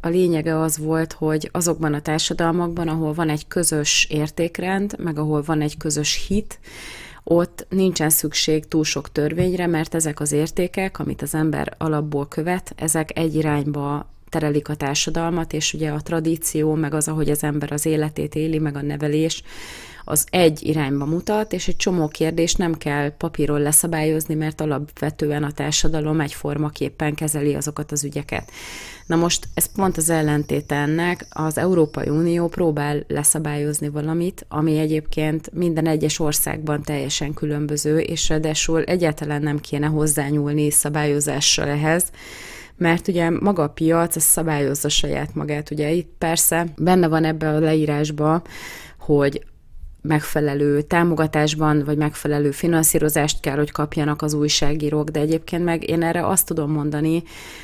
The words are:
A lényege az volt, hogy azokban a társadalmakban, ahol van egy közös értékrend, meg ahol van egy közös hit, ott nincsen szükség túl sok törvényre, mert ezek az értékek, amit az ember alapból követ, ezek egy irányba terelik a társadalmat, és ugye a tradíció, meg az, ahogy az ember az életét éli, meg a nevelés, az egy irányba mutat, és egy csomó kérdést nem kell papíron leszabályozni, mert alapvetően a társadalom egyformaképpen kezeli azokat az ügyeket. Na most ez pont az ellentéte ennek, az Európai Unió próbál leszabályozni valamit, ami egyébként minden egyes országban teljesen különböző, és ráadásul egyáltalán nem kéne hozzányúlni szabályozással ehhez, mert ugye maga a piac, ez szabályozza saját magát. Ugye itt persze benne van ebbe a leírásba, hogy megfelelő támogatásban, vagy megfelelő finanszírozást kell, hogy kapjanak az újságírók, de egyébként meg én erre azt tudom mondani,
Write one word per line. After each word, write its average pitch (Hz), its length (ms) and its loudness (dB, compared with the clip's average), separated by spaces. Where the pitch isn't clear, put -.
A 170 80 -4
lényege 165 500 2
az 160 200 0
volt, 160 340 0
hogy 156 400 -2
azokban 160 420 0
a 147 60 -4
társadalmakban, 170 880 0
ahol 156 240 0
van 160 160 0
egy 151 180 -2
közös - 640 2
értékrend, 175 880 -2
meg 156 200 -4
ahol 151 240 0
van 156 180 0
egy 151 160 -2
közös 147 520 -2
hit, 208 300 -2
ott 170 380 0
nincsen 180 420 2
szükség 156 580 0
túl 156 160 0
sok - 280 -6
törvényre, 175 540 0
mert 165 280 -2
ezek 165 260 -2
az 151 120 -2
értékek, 175 680 -2
amit 143 240 -4
az 147 120 -6
ember 156 440 0
alapból 151 500 -2
követ, 180 480 -4
ezek 160 420 -2
egy 160 160 0
irányba 147 760 -2
terelik 151 400 0
a 151 60 -2
társadalmat, 165 760 -2
és 156 220 -2
ugye 156 160 -2
a 147 100 -4
tradíció, 156 720 0
meg 156 200 0
az, 151 140 0
ahogy 156 220 0
az 147 120 0
ember 147 300 -2
az 147 140 -2
életét 151 480 0
éli, 156 240 0
meg 151 180 -2
a 139 60 -6
nevelés, 151 600 0
az - 260 0
egy 160 360 4
irányba 143 380 0
mutat, 208 480 0
és 185 160 -2
egy - 80 4
csomó 175 320 2
kérdést 165 500 0
nem 170 160 0
kell 147 420 -2
papíron 147 440 0
leszabályozni, 156 720 0
mert 156 260 -4
alapvetően 147 800 -2
a 147 100 -4
társadalom 151 680 2
egyformaképpen 147 960 -4
kezeli 147 400 0
azokat 147 380 -6
az 147 120 -4
ügyeket. 143 460 -6
Na 170 100 2
most 170 380 0
ez - 120 0
pont 190 300 -2
az 160 140 0
ellentéte 147 640 0
ennek, 165 560 0
az 156 280 -4
Európai 170 500 2
Unió 170 400 2
próbál 147 600 0
leszabályozni 147 800 -2
valamit, 160 600 -4
ami 156 300 2
egyébként 156 760 0
minden 165 340 0
egyes 156 320 2
országban 151 640 0
teljesen 143 520 -4
különböző, 151 640 0
és - 300 0
ráadásul 156 540 2
egyáltalán 151 600 0
nem 147 160 0
kéne 147 280 -2
hozzányúlni 151 840 2
szabályozással 147 960 2
ehhez, 156 360 2
mert 170 320 2
ugye 170 220 2
maga 175 320 2
a 147 60 2
piac, 165 480 2
ez 165 60 0
szabályozza 147 680 2
saját 143 460 0
magát. 147 360 -4
Ugye 151 200 -2
itt 170 280 0
persze 165 480 2
benne 180 320 4
van 160 160 2
ebbe 160 240 0
a 151 100 2
leírásba, 151 840 2
hogy 143 440 2
megfelelő 147 800 2
támogatásban, 156 1000 2
vagy 147 120 0
megfelelő 147 540 0
finanszírozást 156 880 2
kell, 139 160 -2
hogy 147 140 0
kapjanak 147 520 0
az 151 120 0
újságírók, 147 760 2
de 156 120 -2
egyébként 160 440 0
meg 165 240 0
én 165 140 2
erre 170 240 0
azt 185 200 2
tudom 156 240 -2
mondani, 151 520 0